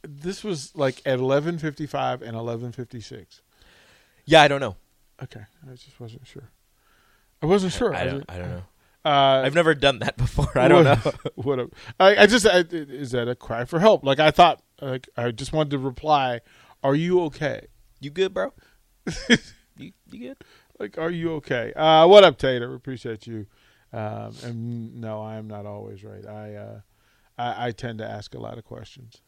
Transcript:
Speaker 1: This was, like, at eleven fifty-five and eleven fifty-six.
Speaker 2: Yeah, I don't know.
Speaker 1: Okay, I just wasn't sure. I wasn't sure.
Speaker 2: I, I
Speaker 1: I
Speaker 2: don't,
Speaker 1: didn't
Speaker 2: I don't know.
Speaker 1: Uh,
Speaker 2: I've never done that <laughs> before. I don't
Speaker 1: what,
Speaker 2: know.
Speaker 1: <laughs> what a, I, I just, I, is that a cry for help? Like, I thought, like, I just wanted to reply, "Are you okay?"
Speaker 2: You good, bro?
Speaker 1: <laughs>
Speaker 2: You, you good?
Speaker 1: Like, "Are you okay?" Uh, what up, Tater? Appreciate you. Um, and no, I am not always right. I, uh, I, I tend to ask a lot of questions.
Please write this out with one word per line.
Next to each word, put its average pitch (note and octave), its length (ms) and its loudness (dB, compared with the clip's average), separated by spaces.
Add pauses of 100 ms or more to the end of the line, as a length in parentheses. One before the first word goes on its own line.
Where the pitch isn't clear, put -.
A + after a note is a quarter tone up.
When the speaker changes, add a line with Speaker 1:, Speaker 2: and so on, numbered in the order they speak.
Speaker 1:
This D#3 420 -12
was, E3 300 -8
like, C3+ 320 -4
at C3 120 -2
eleven D3 400 -2
fifty-five C#3 600 -6
and A2+ 160 -12
eleven A#2 360 -10
fifty-six. A#2+ 680 -18 (840)
Speaker 2:
Yeah, D3+ 160 8
I D3 60 6
don't C#3 120 0
know. G#2+ 160 -6 (460)
Speaker 1:
Okay, A#2 180 -18 (260)
I B2+ 80 -20
just - 240 -20
wasn't A#2 280 -20
sure. - 240 -20 (920)
I D3+ 40 -4
wasn't F#3 260 2
sure. A3+ 220 -2
Speaker 2:
I, F2+ 40 -6
I - 20 -6
Speaker 1:
I F2+ 40 -2
Speaker 2:
don't, F2 140 -4
Speaker 1:
didn't - 120 -14
Speaker 2:
I F2+ 80 -12
don't F2+ 120 -10
know. F2 120 -12 (440)
Speaker 1:
Uh, C3+ 380 4
Speaker 2:
I've C#3 100 -2
never D#3+ 200 4
done C3+ 260 0
that - 160 -4
<laughs> - 20 -18
before. C3+ 400 -2
I B2+ 100 4
don't F3+ 160 8
Speaker 1:
what, B2+ 200 4
Speaker 2:
know. - 260 -6
Speaker 1:
<laughs> - 60 -20
what C3 220 -4
a, A#2+ 120 -8 (300)
I, G3+ 220 6
I G#3 40 10
just, G#3+ 200 2
I, F3+ 240 4
is C#3 420 -10
that A#2+ 160 -2
a B2 60 -4
cry A#2+ 300 -8
for E3 160 -4
help? F#3+ 240 4
Like, C3+ 160 0
I D#3 100 6
thought, E3 320 4 (180)
like, C3 360 -10
I A#2+ 140 -4
just A#2+ 240 -10
wanted D3+ 160 0
to C#3+ 80 -2
reply, C3 640 -2 (420)
"Are C#3 120 2
you F3 300 2
okay?" C3+ 440 -8 (320)
Speaker 2:
You C#3+ 100 -12
good, F#3+ 240 -4
bro? F#3 180 -6 (540)
Speaker 1:
<laughs> E3+ 60 -8 (640)
Speaker 2:
You, - 140 -20 (180)
you G#3 120 -20
good? B3+ 160 -16 (420)
Speaker 1:
Like, - 200 -12
"Are E3 120 -4
you E3+ 240 -4
okay?" A#2+ 400 -6
Uh, D#3+ 320 6
what G3+ 160 12
up, D#3+ 160 6
Tater? B2+ 360 -2
Appreciate A#2+ 520 -12
you. G#2+ 200 -12 (460)
Um, A2 400 -10 (120)
and A#2 560 -12
no, A2 220 -10
I A2 140 -12
am A2 120 -14
not G#2 180 -14
always G#2 380 -16
right. G2+ 200 -20
I, G#2+ 300 -16
uh, G#2+ 260 -18 (580)
I, A#2+ 300 -8
I - 40 -4
tend A#2 260 -12
to A2 100 -12
ask G#2+ 260 -14
a B2 40 -16
lot A2+ 200 -14
of A2+ 60 -20
questions. A#2 640 -20